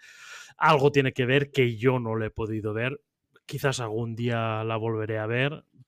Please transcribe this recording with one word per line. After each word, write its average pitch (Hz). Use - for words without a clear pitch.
algo 143
tiene 135
que 127
ver 139
que 120
yo 127
no 113
le 113
he -
podido 107
ver. 123
Quizás 131
algún 117
día 113
la 113
volveré 110
a 110
ver, 127